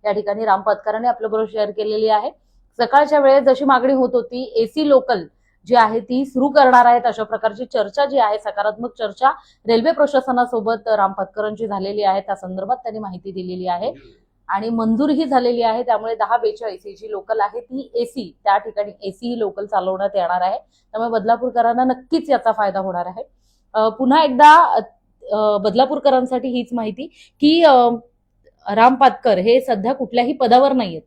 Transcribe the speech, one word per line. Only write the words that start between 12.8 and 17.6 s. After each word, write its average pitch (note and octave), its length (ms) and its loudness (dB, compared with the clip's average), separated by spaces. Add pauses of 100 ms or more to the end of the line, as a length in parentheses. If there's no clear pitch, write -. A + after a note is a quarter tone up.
माहिती F#3+ 320 -14
दिलेली F3+ 360 -10
आहे F3+ 260 -6 (540)
आणि G3+ 220 -6
मंजूरही A#3 560 0
झालेली B3 360 0
आहे. A3+ 220 -2
त्यामुळे A3+ 320 -2
दहा A3 220 -2
बेचाळीस G#3+ 480 -6
ही G3 100 -18
जी G#3+ 160 -16
लोकल G#3+ 280 -6
आहे G#3 200 -4
ती C4+ 340 -14